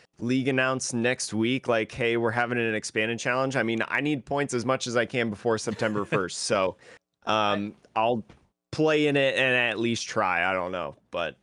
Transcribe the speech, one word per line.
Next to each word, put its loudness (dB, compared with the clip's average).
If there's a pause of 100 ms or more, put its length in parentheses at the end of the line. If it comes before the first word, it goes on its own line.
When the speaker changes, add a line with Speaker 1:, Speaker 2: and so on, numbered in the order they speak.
(200)
Speaker 1:
league 0
announced 0
next -2
week, 0
like, 2
"Hey, 0
we're 2
having 0
an 0
expanded -2
challenge," 0
I 2
mean, 0
I -2
need -2
points -2
as -2
much -2
as -2
I 2
can -2
before 0
September -2
Speaker 2:
<laughs> -2
Speaker 1:
first. -10
So, 0 (500)
um, 0 (220)
Speaker 2:
I 0
Speaker 1:
I'll 0 (480)
play 2
in 2
it 4
and 4
at 2
least 0
try. 0
I 2
don't -2
know, -6 (140)
but -4